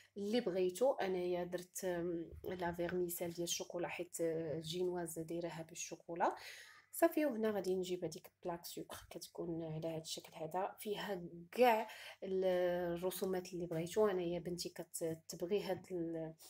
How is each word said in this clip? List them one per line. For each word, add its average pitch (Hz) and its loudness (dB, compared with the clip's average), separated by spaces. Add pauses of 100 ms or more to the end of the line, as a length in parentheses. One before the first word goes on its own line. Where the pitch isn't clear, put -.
(160)
اللي 208 2
بغيتو. 185 4
انايا 180 2
درت، 175 -6
آم، 170 0 (140)
لا 180 -2
vermicelle 175 0
ديال 170 -2
الشوكولا، 175 -2
حيت، - -6
آه، 160 0
الجينواز 175 -2
دايرها 165 -4
بالشوكولا. 175 0 (580)
صافي، 330 6
وهنا 220 2
غادي 190 2
نجيب 180 -2
هذيك - -8 (120)
بلاك 170 -4
سكر - -10
كتكون 165 -4
على 160 -4
هذا 160 -4
الشكل - -8
هذا، 165 -2
فيها 190 -2 (300)
كاع 226 8 (340)
ال-، 190 2 (500)
الرسومات 185 -2
اللي 175 -4
بغيتو. 175 2
انايا 175 0
بنتي 175 -4
كتبغي 170 -2
هاد 185 -2
ال-، 165 -2 (160)